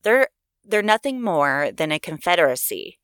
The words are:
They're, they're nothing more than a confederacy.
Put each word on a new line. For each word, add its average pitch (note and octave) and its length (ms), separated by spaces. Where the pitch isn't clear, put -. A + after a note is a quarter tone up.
They're, B3+ 260
they're G#3 180
nothing A#3+ 400
more C#3+ 500
than D#3 200
a D#3 80
confederacy. D3+ 1040